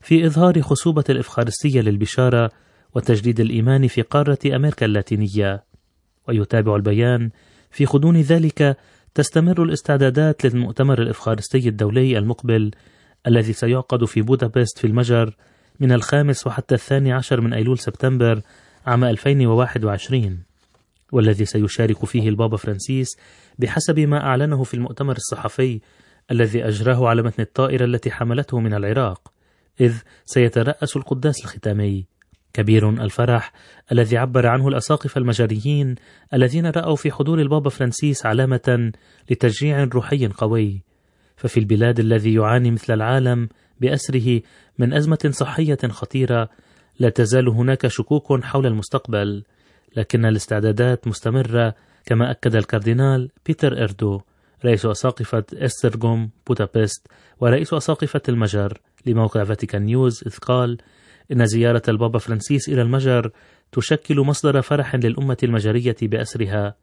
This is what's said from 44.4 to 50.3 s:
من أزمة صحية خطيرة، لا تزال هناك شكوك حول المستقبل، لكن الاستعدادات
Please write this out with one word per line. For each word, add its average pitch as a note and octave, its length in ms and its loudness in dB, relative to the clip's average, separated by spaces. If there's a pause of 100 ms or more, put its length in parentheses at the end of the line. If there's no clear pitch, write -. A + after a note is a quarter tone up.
من B2+ 160 0
أزمة D3+ 380 0
صحية D3 460 -2 (120)
خطيرة، A#2+ 600 -4 (500)
لا B2 100 4
تزال B2 400 2
هناك B2 380 0
شكوك C3+ 560 -2
حول C3+ 220 -2
المستقبل، G#2 760 -4 (520)
لكن A2+ 300 0
الاستعدادات A2 840 0